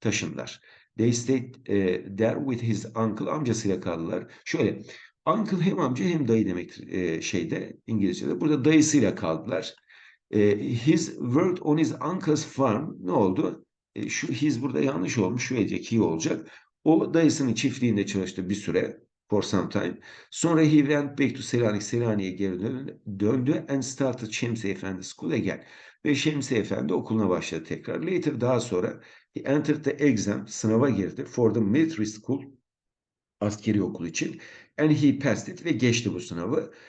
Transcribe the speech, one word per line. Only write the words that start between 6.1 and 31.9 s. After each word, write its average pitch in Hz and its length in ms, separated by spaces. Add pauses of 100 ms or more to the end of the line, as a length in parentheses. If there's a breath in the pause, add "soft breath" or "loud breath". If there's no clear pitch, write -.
dayı 113 180
demektir, - 420
e, 85 340
şeyde, - 640
İngilizce'de. 110 540
Burada 151 240
dayısıyla 147 500
kaldılar. - 600 (560 soft breath)
E, 104 280
his 127 480
worked 175 540
on 156 180
his 151 140
uncle's 156 540
farm. 135 600
Ne 180 60
oldu? 147 540 (280)
E, 110 140
şu - 200
his 127 340
burada 139 180
yanlış - 380
olmuş. 101 260
Şuraya 117 240
diyecek - 240
he 113 80
olacak. 85 500 (340 loud breath)
O 156 300
dayısının 143 400
çiftliğinde 120 520
çalıştı 92 420
bir 101 60
süre. - 520 (240)
For 104 120
some 90 260
time. - 320 (300 loud breath)
Sonra 165 320
he 151 160
went 143 400
back 135 180
to - 60
Selanik. 107 400
Selanik'e 110 480
geri 92 300
dön-, 131 420 (180)
döndü. 127 480
And 139 140
started 120 480
Şemsi 117 380
Efendi 95 360
School - 260
again. 98 300 (440 loud breath)
Ve 147 100
Şemsi 139 400
Efendi 90 400
okuluna 110 340
başladı 82 360
tekrar. 82 380
Later, 156 380
daha 123 200
sonra - 400 (340 loud breath)
he - 60
entered 147 440
the - 60
exam. 113 580
Sınava 113 420
girdi. 98 340
For 113 300
the 120 60
military 110 460